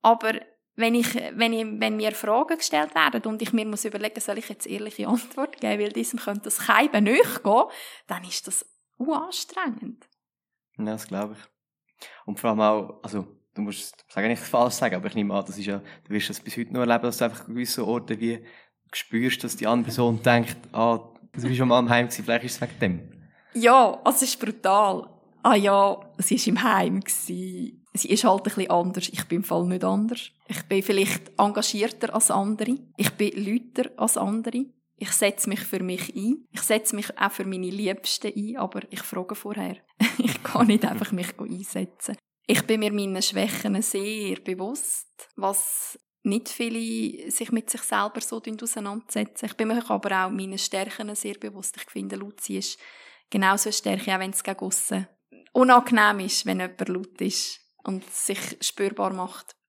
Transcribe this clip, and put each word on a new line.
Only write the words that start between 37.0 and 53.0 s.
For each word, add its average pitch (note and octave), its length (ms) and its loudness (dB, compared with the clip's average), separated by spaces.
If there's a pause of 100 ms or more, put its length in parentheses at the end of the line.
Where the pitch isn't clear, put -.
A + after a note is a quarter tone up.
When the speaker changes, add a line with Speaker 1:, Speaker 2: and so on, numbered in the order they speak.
Speaker 1:
auch G3+ 140 0
für F#3+ 140 -6
meine F#3 240 -4
Liebsten G3+ 640 -4
ein, G#3+ 220 -6
aber G3 240 -4 (100)
ich F#3+ 100 -10
frage F#3 340 -8
vorher. G3+ 420 -6 (220)
<laughs> - 180 2
Ich - 260 0
kann - 240 4
nicht A3 180 6
einfach - 280 -2
mich F3+ 260 -6
einsetzen. - 800 -8 (280)
Ich B3 180 2
bin A3 180 2
mir G#3 100 0
meinen G3 300 -2
Schwächen G3+ 600 0
sehr G3+ 600 -4
bewusst, - 960 -8
was - 600 -2 (260)
nicht G#3 260 0
viele A3+ 840 -4
sich - 200 -4
mit A3+ 180 -2
sich - 120 -4
selber G#3 380 0
so A3+ 220 -6 (200)
auseinandersetzen. G#3+ 840 -6
Ich - 100 -8
bin A3 140 -2
mir A#3 200 -2
aber G3 360 0
auch F#3+ 40 -4
meinen F#3+ 280 -6
Stärken G#3 580 -6
sehr G3+ 200 -6
bewusst. G3+ 420 -10
Ich - 120 -16
finde, G3 280 -8
Luzi G3 400 -8
ist - 200 -6 (520)